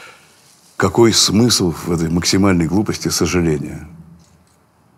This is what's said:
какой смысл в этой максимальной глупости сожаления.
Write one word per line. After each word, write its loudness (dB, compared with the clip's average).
какой 2
смысл 2
в -8
этой -2
максимальной 2
глупости -2
сожаления. -2